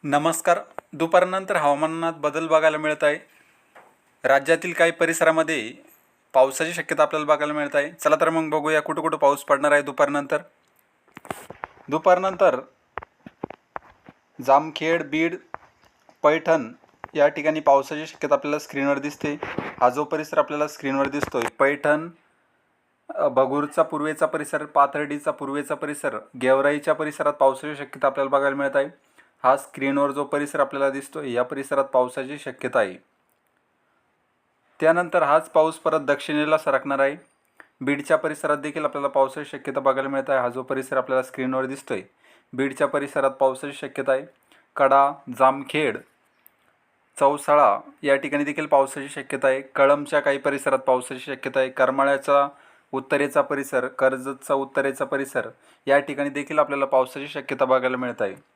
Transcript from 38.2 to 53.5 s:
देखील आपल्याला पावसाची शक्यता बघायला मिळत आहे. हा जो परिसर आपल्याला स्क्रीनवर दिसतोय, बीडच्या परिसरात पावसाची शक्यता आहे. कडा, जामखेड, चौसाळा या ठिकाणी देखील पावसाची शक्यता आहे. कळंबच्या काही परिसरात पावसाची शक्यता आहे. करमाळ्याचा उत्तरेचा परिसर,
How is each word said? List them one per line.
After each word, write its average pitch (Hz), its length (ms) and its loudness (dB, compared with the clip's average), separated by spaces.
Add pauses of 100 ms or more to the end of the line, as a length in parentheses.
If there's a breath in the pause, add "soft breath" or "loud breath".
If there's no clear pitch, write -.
देखील 151 280 -6
आपल्याला 143 220 -4
पावसाची 135 500 -2
शक्यता 135 220 -6
बघायला 135 300 0
मिळत 135 200 -4
आहे. 135 100 2
हा 123 100 0
जो 127 140 -8
परिसर 131 340 -4
आपल्याला 131 260 0
स्क्रीनवर 131 420 -4
दिसतोय, 131 360 -8 (520 soft breath)
बीडच्या 135 340 -2
परिसरात 143 440 0
पावसाची 135 420 -2
शक्यता 135 380 -6
आहे. 135 140 0 (500 soft breath)
कडा, 139 360 4 (280)
जामखेड, 135 580 2 (1200)
चौसाळा 147 600 4 (240)
या 139 120 4
ठिकाणी 143 280 -2
देखील 151 220 -4
पावसाची 139 440 0
शक्यता 139 380 -4
आहे. 131 140 0
कळंबच्या 143 580 2
काही 143 180 0
परिसरात 139 420 -2
पावसाची 127 400 -2
शक्यता 135 400 -6
आहे. 131 100 0
करमाळ्याचा 139 800 2 (440 soft breath)
उत्तरेचा 143 500 0
परिसर, 139 460 -2